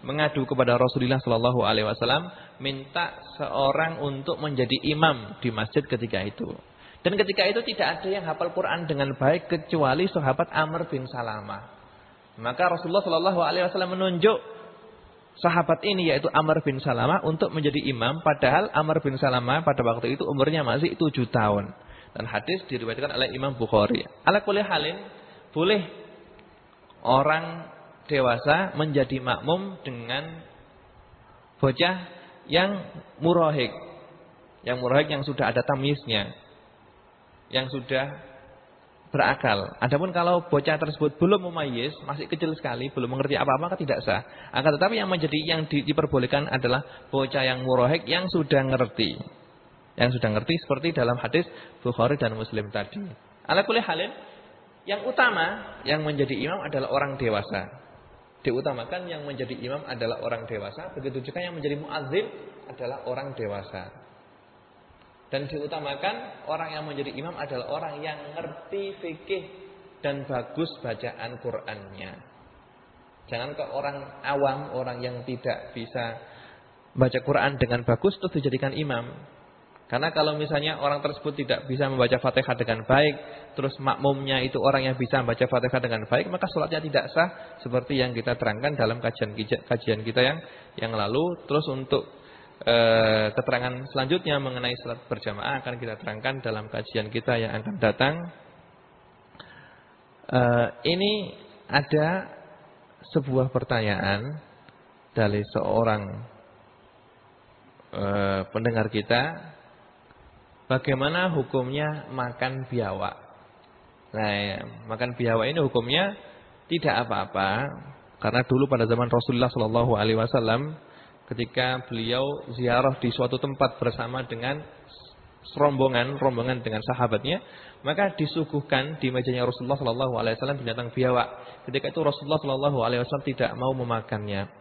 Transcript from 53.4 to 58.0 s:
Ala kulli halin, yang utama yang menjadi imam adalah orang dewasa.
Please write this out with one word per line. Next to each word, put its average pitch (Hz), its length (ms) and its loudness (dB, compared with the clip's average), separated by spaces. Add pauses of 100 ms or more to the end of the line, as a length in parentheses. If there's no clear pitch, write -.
Ala 185 160 4
kulli 226 160 2
halin, 185 320 -2 (760)
yang 202 220 -4
utama 214 800 0
yang 151 160 2
menjadi 143 320 0
imam 170 320 -2
adalah 139 240 -2
orang 139 240 0
dewasa. 104 480 0 (800)